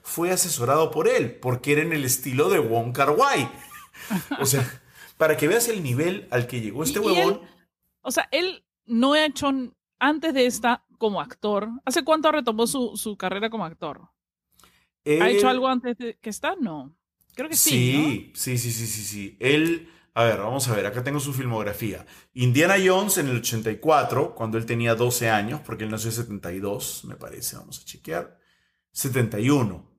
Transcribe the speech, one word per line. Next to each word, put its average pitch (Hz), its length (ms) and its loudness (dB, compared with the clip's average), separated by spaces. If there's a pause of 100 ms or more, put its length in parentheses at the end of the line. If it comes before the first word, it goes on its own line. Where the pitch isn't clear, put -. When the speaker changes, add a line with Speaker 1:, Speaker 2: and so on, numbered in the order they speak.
Speaker 1:
fue 175 300 -2
asesorado 151 600 2
por 165 180 2
él, 131 320 0
porque 127 320 0
era 151 80 4
en 165 100 -2
el 143 140 -2
estilo 127 440 0
de 185 100 6
Wong 117 340 0
Kar-wai. 147 560 4 (440)
<laughs> - 460 -4
O - 60 0
sea, 123 360 0 (360)
para 156 180 4
que 151 120 2
veas 233 200 4
el 208 160 -2
nivel 165 480 -2
al 120 160 0
que 123 140 -6
llegó 110 220 -6
este - 160 -2
Speaker 2:
Y, 208 40 -2
y - 40 2
él, 165 60 4 (140)
Speaker 1:
huevón. 202 140 0 (600)
Speaker 2:
o 254 100 -6
sea, - 200 0
él 349 320 -2 (220)
no 240 280 2
ha 311 120 4
hecho 285 240 -2
n-, 262 220 -4 (280)
antes 302 340 0
de 254 120 4
esta - 400 0 (120)
como 208 240 0
actor. 208 460 -4 (180)
¿Hace 269 200 0
cuánto 311 260 4
retomó 233 340 0
su, 247 300 -4
su 214 220 -8
carrera 196 320 -4
como 214 160 -6
actor? 160 440 -10 (540)
¿Ha - 60 -20 (340)
Speaker 1:
Él 180 340 4
Speaker 2:
hecho 254 120 6
algo 254 180 2
antes 247 300 -2
de 233 240 -10
que 220 80 -10
esta? 311 300 -4
No. 156 360 -8 (400)
Creo 302 140 -8
que 320 80 -6
sí, - 140 4
Speaker 1:
Sí, 127 600 2
Speaker 2:
¿no? - 40 -20
Speaker 1:
sí, 123 220 -2
sí, 117 140 -2
sí, 113 160 -4
sí, 104 160 -6
sí. 101 360 -10
Él, 160 500 2 (240)
a 117 100 2
ver, 110 160 4
vamos 123 280 -2
a 117 80 0
ver, 98 100 0
acá 117 180 -4
tengo 143 160 -2
su 139 140 -6
filmografía. 110 720 -4 (280)
Indiana 127 500 4
Jones 190 340 4
en 147 120 0
el 123 80 0
ochenta 110 340 -2
y 101 60 -6
cuatro, 135 580 2
cuando 110 220 -4
él 117 80 -2
tenía 117 300 0
doce 120 340 0
años, 110 360 0
porque 110 200 -10
él 107 60 -6
nació 110 180 -4
en 113 60 -4
setenta 104 360 -8
y 95 80 -8
dos, - 460 -6
me - 100 -14
parece, - 400 -10
vamos - 240 -16
a - 60 -20
chequear. - 520 -10 (540)
Setenta 117 480 0
y 120 100 2
uno. 117 500 0